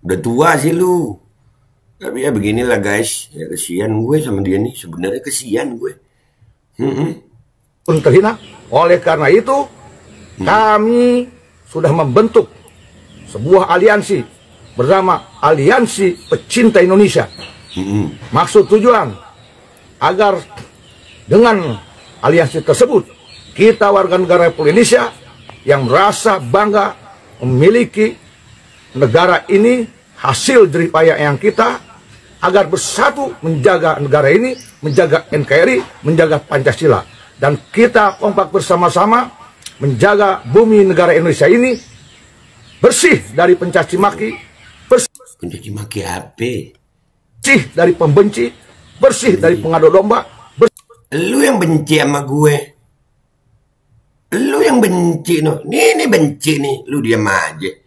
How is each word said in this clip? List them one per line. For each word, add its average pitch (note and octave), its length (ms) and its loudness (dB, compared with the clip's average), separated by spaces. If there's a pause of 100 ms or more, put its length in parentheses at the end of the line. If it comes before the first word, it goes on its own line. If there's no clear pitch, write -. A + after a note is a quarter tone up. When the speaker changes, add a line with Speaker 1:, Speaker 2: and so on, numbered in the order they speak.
Speaker 1:
Udah F2+ 160 -4
tua C3+ 320 0
sih D3 160 -2
lu. E3+ 480 -2 (800)
Tapi - 240 -10
ya C#3+ 80 -2
beginilah, A2+ 480 -2
guys. G#2 560 -6
Ya - 160 -14
kesian G#2 560 -6
gue D3 160 0
sama G2+ 240 -6
dia G2 160 -2
nih. - 160 -8
Sebenarnya F#2 400 -10
kesian B2+ 640 -8
gue. - 160 -12 (800)
Mm-mm. C#3 400 -6 (640)
Speaker 2:
pun D#3+ 160 -2
terhina. G3 400 2 (320)
Oleh E3+ 320 2
karena D#3 320 0
itu, C4 320 0 (720)
Speaker 1:
Hmm. - 80 -6
Speaker 2:
kami A3+ 800 2 (480)
sudah D#3+ 160 -2
membentuk E3 640 2 (800)
sebuah F3+ 400 2
aliansi G3 480 2 (560)
bernama F#3 640 -2
Aliansi E3+ 880 0
Pecinta A3 560 2
Indonesia. F#3+ 400 2 (480)
Speaker 1:
Mm-mm. F#2+ 560 -6
Speaker 2:
Maksud E3+ 400 2
tujuan G3+ 640 0 (720)
agar F#3 320 0 (880)
dengan F#3+ 560 2 (400)
aliansi D#3 400 0
tersebut, G#3+ 480 0 (480)
kita A3 320 2
warga F#3 320 0
negara E3+ 320 2
Republik D#3 240 0
Indonesia - 400 2 (480)
yang C3+ 240 0
merasa F#3+ 560 0
bangga G3+ 480 0 (480)
memiliki F3+ 720 2 (880)
negara D#3+ 480 2
ini, A3+ 400 2 (320)
hasil A#3+ 480 2
jerih E3 240 -2
payah D#3+ 320 2
yang C#3+ 160 -2
kita, G#3+ 400 -2 (640)
agar F#3 240 2
bersatu C4+ 720 -4
menjaga D#3+ 640 0
negara C#3 240 0
ini, A3+ 320 0 (240)
menjaga D3 480 -2
N D3 160 -4
K - 80 -4
R F3 160 4
I, B3 80 0 (240)
menjaga D#3 400 0
Pancasila. C3+ 600 0 (340)
Dan C#3+ 160 0 (160)
kita A3 480 2
kompak G3+ 320 -2
bersama-sama F#3+ 800 0 (480)
menjaga F#3 640 0
bumi G#3 400 4
negara F3+ 320 2
Indonesia D#3+ 320 2
ini A#3+ 320 2 (1040)
bersih - 480 2
dari F3 240 2
pencaci F3 400 -4
maki, G3+ 340 -2 (1120)
Speaker 1:
Mencaci - 260 -14
maki G#2 320 -12
apa? F#2+ 520 -10 (840)
Speaker 2:
Bersih C4+ 260 0 (140)
dari F3 160 2
pembenci, G3 560 0 (480)
bersih B3+ 400 0
dari E3 240 0
Speaker 1:
Iya. - 80 -10
Speaker 2:
pengadu D#3+ 240 2
domba, G3 320 2 (320)
bers- A3+ 160 2 (400)
Speaker 1:
Lu G3+ 320 -2
yang C4 160 2
benci D#3 400 0
sama C#3+ 240 -2
gue. C#3+ 320 0 (1800)
Lu C#4 300 0
yang C4 160 2
benci, E3+ 640 -2
no. D3+ 180 -2
Nih, A4+ 320 0
nih D#4 140 -2
benci D#3 500 0
nih. C#3 300 -6
Lu C#3+ 100 -6
diam A2 240 -2
aja. F2+ 480 -4 (180)